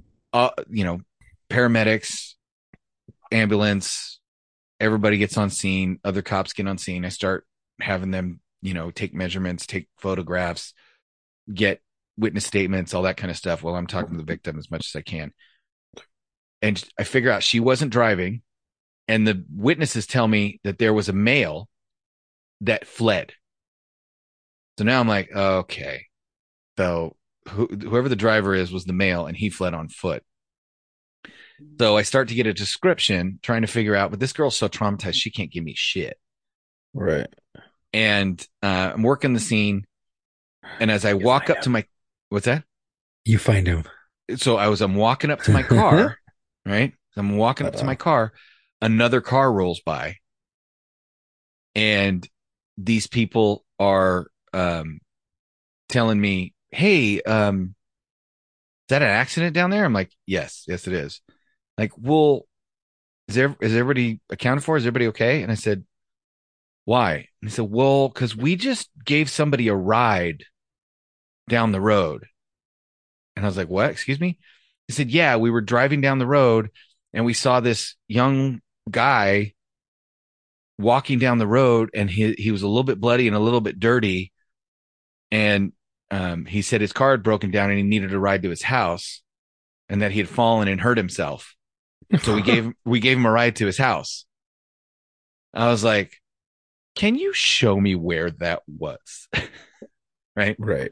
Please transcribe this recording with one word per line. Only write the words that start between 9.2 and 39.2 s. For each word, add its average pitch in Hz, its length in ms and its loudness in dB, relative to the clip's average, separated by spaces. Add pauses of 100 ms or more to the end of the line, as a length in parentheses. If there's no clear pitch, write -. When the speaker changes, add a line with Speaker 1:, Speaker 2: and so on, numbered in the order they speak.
Speaker 1:
take 92 220 -10 (100)
photographs, 90 760 -6 (760)
get 98 280 0 (360)
witness 104 280 -2
statements, 95 480 -2
all 92 100 -2
that 92 140 0
kind 92 140 -8
of 82 60 -8
stuff 82 260 -6
while 85 140 -4
I'm 87 100 -6
talking 87 260 -6
to 85 60 -8
the 78 60 -12
victim 80 340 -10
as - 120 -16
much - 220 -10
as 78 60 -8
I 73 40 -14
can. 80 300 -10 (1300)
And 107 220 -2 (160)
I 98 60 -4
figure 127 260 0
out 98 120 0
she - 180 0
wasn't 127 320 0
driving. 107 500 0 (640)
And 110 200 2
the 95 180 -2 (100)
witnesses 131 520 -2
tell 117 200 0
me 104 380 0
that 101 140 -6
there 110 160 2
was 104 140 0
a 98 40 -2
male 101 560 0 (920)
that 107 240 -2
fled. 107 460 -2 (1500)
So 104 60 -2
now 127 160 4
I'm 117 80 2
like, 101 220 0
"Okay." 92 760 -2 (720)
So 85 380 -2 (320)
who, 104 180 -2
whoever 113 420 -2
the 120 80 -2
driver 104 380 2
is 90 180 0
was 92 140 -8
the 92 80 -4
male, 90 320 0
and 82 100 -10
he 101 140 -4
fled 90 240 -4
on 80 140 -10
foot. 80 340 -6 (1600)
So 107 180 4
I 104 60 4
start 131 260 0
to 120 60 -8
get 117 120 0
a 104 80 0
description, 98 880 -2
trying 113 200 0
to 107 60 -2
figure 107 260 0
out, 98 160 0
but 104 100 -8
this 131 120 -4
girl's 143 240 0
so 104 120 0
traumatized, 101 460 -4
she - 160 -2
can't 90 220 -8
give 85 100 -8
me 78 120 -10
shit. - 440 -6 (760)
Speaker 2:
Right. 78 340 -2 (640)
Speaker 1:
And, 101 520 2 (180)
uh, 92 320 0
I'm 110 80 -2
working 131 320 2